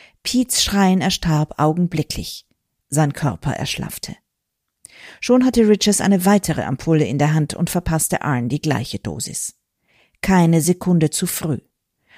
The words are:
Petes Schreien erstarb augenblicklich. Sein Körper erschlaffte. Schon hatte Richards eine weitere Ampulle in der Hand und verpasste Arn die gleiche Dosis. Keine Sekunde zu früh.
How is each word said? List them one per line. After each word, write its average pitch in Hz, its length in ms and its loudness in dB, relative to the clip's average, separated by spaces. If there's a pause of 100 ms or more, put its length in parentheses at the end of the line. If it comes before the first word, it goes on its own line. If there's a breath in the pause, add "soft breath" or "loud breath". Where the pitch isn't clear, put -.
(240 soft breath)
Petes - 400 -2
Schreien 190 380 2
erstarb 156 580 -2
augenblicklich. 156 880 -2 (420)
Sein 151 240 0
Körper - 400 -4
erschlaffte. - 640 -10 (1040 loud breath)
Schon 254 240 4
hatte 233 220 4
Richards 208 340 2
eine 190 240 2
weitere 196 380 2
Ampulle 147 420 0
in 135 140 -2
der 147 140 2
Hand 156 200 0
und - 160 -4
verpasste 165 540 -4
Arn 123 260 -2
die 139 120 -4
gleiche 131 380 -4
Dosis. - 560 -10 (680)
Keine 165 400 4
Sekunde 170 500 2
zu - 160 -4
früh. - 320 -6 (580 soft breath)